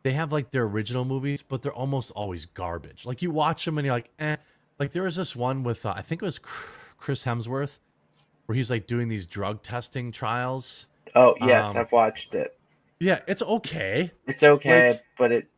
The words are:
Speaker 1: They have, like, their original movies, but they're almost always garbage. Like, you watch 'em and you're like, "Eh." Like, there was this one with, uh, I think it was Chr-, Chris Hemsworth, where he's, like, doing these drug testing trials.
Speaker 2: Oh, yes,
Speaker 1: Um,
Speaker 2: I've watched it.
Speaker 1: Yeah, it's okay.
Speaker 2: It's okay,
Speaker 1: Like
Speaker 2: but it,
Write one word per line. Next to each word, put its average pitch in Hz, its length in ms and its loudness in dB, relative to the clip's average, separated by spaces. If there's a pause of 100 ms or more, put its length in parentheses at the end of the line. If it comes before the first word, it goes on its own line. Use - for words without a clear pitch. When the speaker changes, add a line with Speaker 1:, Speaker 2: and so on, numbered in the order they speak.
Speaker 1:
They 131 100 -2
have, 147 200 -2
like, 147 180 -2
their 127 140 0
original 110 400 -4
movies, 135 380 -4
but 123 200 -8
they're 139 100 -6
almost 131 400 -4
always 90 340 -6
garbage. 85 600 -10
Like, 123 160 -8
you 175 80 -2
watch 156 360 -2
'em 156 120 -4
and 143 80 -2
you're 135 80 0
like, 120 240 -6
"Eh." 151 180 -4 (420)
Like, 143 140 -4
there 180 120 -4
was 175 120 -2
this 180 200 -6
one 131 260 -2
with, 120 240 -4
uh, 101 100 -2
I 98 60 -10
think 165 200 -8
it - 20 -8
was 170 140 -4
Chr-, - 340 -16 (260)
Chris - 260 -6
Hemsworth, 123 540 -4 (680)
where 113 100 -2
he's, 123 140 0
like, 113 160 -2
doing 120 220 -2
these 104 180 -6
drug 101 360 -6
testing 120 500 -8
trials. 123 760 -6 (260)
Speaker 2:
Oh, 123 260 10
yes, 117 300 4
Speaker 1:
Um, 104 60 -4
Speaker 2:
I've 117 160 -2
watched 110 420 2
it. 76 240 -4 (420)
Speaker 1:
Yeah, 175 260 2
it's 190 160 -2
okay. 156 680 -2 (140)
Speaker 2:
It's - 160 -2
okay, 131 500 8
Speaker 1:
Like 117 100 -2 (160)
Speaker 2:
but 120 140 4
it, 120 260 0